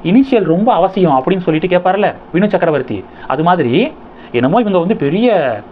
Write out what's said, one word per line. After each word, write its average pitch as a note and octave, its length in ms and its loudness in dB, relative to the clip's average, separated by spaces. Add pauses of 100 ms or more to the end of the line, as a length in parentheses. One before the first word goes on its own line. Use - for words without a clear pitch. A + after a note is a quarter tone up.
"இனிஷியல் A3+ 400 2
ரொம்ப G3 280 2
அவசியம்" F3 520 2
அப்படின்னு F#3 160 0
சொல்லிட்டு F3 380 0
கேட்பார்ல F#3 360 0 (180)
வினு F#3 140 2
சக்கரவர்த்தி, D3 580 -2 (220)
அது C#3 160 -2
மாதிரி F3 500 0 (400)
என்னமோ C#3 280 2
இவங்க G3+ 180 0
வந்து F#3 180 0
பெரிய D#3 640 0 (120)